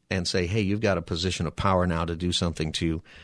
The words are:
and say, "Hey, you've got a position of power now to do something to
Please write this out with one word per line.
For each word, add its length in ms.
and 180
say, 180
"Hey, 140
you've 220
got 160
a 40
position 440
of 100
power 300
now 180
to 100
do 160
something 420
to 300